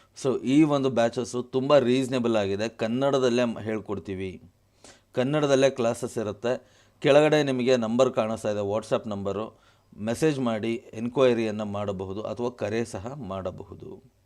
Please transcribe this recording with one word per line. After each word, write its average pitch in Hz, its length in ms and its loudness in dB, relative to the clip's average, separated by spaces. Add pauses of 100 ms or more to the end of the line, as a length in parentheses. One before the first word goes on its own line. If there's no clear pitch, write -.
(240)
So, 127 180 0
ಈ 139 220 4
ಒಂದು 139 260 2
ಬ್ಯಾಚಸ್ಸು 120 540 -2
ತುಂಬ 135 340 2
ರೀಸನೇಬಲ್ 123 580 2
ಆಗಿದೆ. 101 340 0
ಕನ್ನಡದಲ್ಲೇ 123 760 2
ಮ್-, 117 160 -4
ಹೇಳ್ಕೊಡ್ತೀವಿ, 98 800 -6 (720)
ಕನ್ನಡದಲ್ಲೇ 139 580 2
ಕ್ಲಾಸಸ್ 120 480 -2
ಇರುತ್ತೆ. 113 640 -6 (180)
ಕೆಳಗಡೆ 151 440 6
ನಿಮಗೆ 127 340 2
ನಂಬರ್ 120 360 2
ಕಾಣಿಸ್ತಾ 110 380 -2
ಇದೆ, 104 80 -2
WhatsApp 107 500 -2
ನಂಬರು, 101 500 -6 (380)
ಮೆಸೇಜ್ 131 420 -2
ಮಾಡಿ 113 440 -2 (100)
ಎನ್ಕ್ವೈರಿಯನ್ನು 113 720 2
ಮಾಡಬಹುದು 101 560 -6
ಅಥವಾ 110 280 -6
ಕರೆ 113 360 -4
ಸಹ 113 280 -10
ಮಾಡಬಹುದು. 95 920 -10 (220)